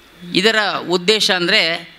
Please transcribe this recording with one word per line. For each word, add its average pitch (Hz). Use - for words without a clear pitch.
ಇದರ 214
ಉದ್ದೇಶ 190
ಅಂದರೆ 175